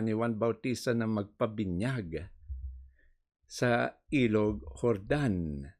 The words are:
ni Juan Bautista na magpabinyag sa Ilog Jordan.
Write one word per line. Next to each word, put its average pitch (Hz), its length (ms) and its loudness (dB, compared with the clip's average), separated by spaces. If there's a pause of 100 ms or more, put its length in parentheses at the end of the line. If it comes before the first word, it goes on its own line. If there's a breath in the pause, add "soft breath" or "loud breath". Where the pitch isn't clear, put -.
ni 110 80 2
Juan 113 240 0
Bautista 117 560 0
na 117 160 0
magpabinyag 104 1200 -2 (1200)
sa 120 400 2 (240)
Ilog 107 480 4 (160)
Jordan. 101 880 0 (140)